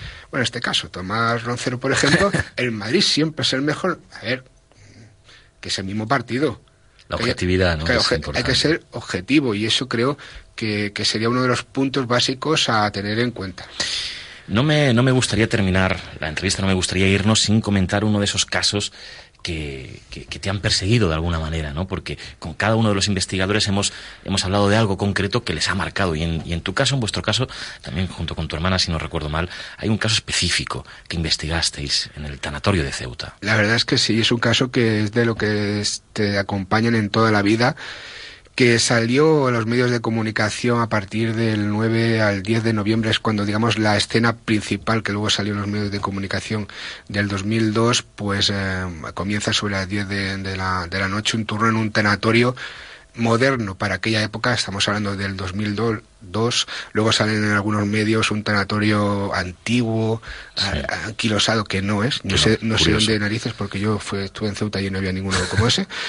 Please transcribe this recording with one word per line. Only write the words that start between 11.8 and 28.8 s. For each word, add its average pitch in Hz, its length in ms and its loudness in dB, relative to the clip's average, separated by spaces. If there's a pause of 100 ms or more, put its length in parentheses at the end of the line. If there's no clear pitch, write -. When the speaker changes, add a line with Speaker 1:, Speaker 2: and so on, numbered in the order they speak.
Speaker 1:
básicos 131 600 0
a 107 220 2
tener 104 300 -2
en 120 100 0
cuenta. 92 340 -10 (840)
Speaker 2:
No 110 160 2
me, 151 280 4
no 120 120 6
me 131 80 4
gustaría 113 360 2
terminar 95 520 2 (180)
la 78 100 -6
entrevista, 90 320 -2
no 95 80 0
me 95 60 4
gustaría 92 320 2
irnos 98 340 4
sin 110 200 4
comentar 101 440 2
uno 107 140 2
de 101 60 2
esos - 220 -2
casos - 460 0 (520)
que, 71 560 -8 (100)
que, - 160 -12
que - 140 -10
te 95 100 -4
han 98 100 -2
perseguido 104 480 2
de 80 60 2
alguna 82 240 0
manera, 78 340 -4
¿no? 87 140 -4
Porque 85 320 -6 (220)
con 82 140 -8
cada 107 200 2
uno 110 140 4
de 101 80 2
los 95 100 0
investigadores 98 600 0
hemos, 101 240 0 (320)
hemos 98 200 -2
hablado 101 240 4
de 101 80 6
algo 98 220 2
concreto 101 460 0
que 85 100 -4
les 80 140 -2
ha 87 80 0
marcado. 85 400 -2
Y 80 80 -2
en, 80 200 -2
y 82 80 -6
en 87 100 -4
tu 92 120 -6
caso, 139 200 0
en 135 60 0
vuestro 107 220 -4
caso, 110 260 0 (320)
también 90 280 -4
junto 82 260 -6
con 80 140 -4
tu 82 80 -6
hermana, 92 240 0